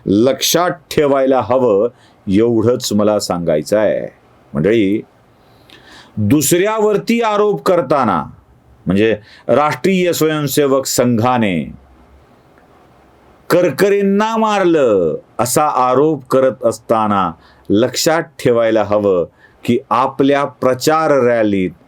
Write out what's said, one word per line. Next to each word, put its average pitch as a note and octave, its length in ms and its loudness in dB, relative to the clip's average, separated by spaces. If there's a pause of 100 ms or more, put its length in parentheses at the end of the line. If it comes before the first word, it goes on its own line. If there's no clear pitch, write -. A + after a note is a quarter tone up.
लक्षात C3+ 640 0
ठेवायला C3+ 720 0
हवं, A#2 440 0 (440)
एवढंच A#2 600 0
मला G#2 280 2
सांगायचं E2+ 580 -2
आहे. C#2 300 -2 (460)
मंडळी, G2+ 480 0 (1120)
दुसऱ्यावरती G3+ 1040 0
आरोप G#3 420 0
करताना, B2 640 0 (600)
म्हणजे G2+ 300 2 (320)
राष्ट्रीय D#3 640 0
स्वयंसेवक D3 760 0
संघाने A#2 960 -2 (1700)
करकरेंना G3 840 0
मारलं D#3+ 800 0 (240)
असा B2+ 260 0
आरोप C3 600 0
करत C3 400 0
असताना G#2 680 0 (380)
लक्षात B2 520 0
ठेवायला A#2 600 0
हवं G2 420 0 (380)
की A#2+ 140 0 (120)
आपल्या C#3 540 0
प्रचार C#3 680 -2
रॅलीत A2+ 600 0 (180)